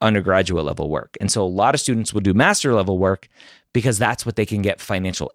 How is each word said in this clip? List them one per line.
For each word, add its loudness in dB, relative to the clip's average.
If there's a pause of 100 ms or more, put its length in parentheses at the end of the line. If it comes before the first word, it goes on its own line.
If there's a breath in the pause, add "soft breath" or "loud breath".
undergraduate 2
level -4
work. -6
And -2
so -2
a 0
lot 2
of 0
students -2
will -2
do 4
master 2
level 0
work 0 (460 soft breath)
because 2
that's 0
what -4
they 0
can -2
get 0
financial -4